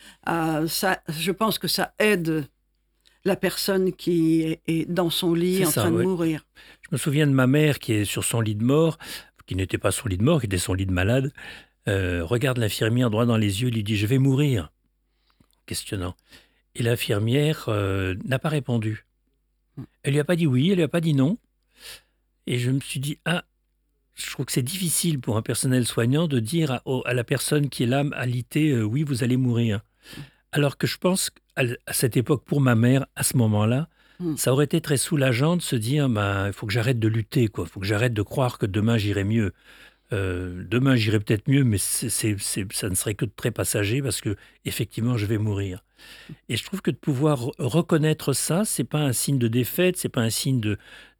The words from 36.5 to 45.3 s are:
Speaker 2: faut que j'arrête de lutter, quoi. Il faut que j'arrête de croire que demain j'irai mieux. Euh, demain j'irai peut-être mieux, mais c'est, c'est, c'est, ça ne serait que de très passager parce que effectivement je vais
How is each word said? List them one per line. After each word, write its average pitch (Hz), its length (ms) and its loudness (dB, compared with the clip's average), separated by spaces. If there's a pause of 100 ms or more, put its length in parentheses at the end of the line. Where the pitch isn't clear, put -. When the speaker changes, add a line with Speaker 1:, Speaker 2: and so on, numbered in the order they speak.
Speaker 2:
faut - 140 -10
que 98 60 -2
j'arrête 120 260 0
de 110 80 2
lutter, 110 400 0
quoi. 92 200 -6
Il - 40 -16
faut - 80 -14
que 95 80 -6
j'arrête 113 260 0
de 107 80 0
croire 117 380 -2
que 117 80 -2
demain 107 320 0
j'irai 101 240 -2
mieux. 104 280 0 (640)
Euh, 92 560 -4
demain 131 260 2
j'irai 107 240 2
peut-être 104 280 -2
mieux, 139 160 4
mais 107 160 4
c'est, - 320 -4
c'est, 104 280 -2
c'est, 101 320 -6
ça - 160 -4
ne 90 60 -2
serait 104 220 -2
que - 100 -4
de 104 100 -4
très - 140 -4
passager 104 500 -2
parce 139 220 -4
que 104 140 -4 (280)
effectivement 120 540 -2
je 104 80 -2
vais 107 140 0